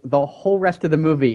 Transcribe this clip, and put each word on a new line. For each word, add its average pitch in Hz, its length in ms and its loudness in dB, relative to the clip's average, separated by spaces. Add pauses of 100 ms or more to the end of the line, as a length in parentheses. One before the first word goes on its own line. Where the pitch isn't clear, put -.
the 139 220 -2
whole 196 320 -2
rest 185 260 -2
of 165 60 0
the 156 80 0
movie, 147 360 2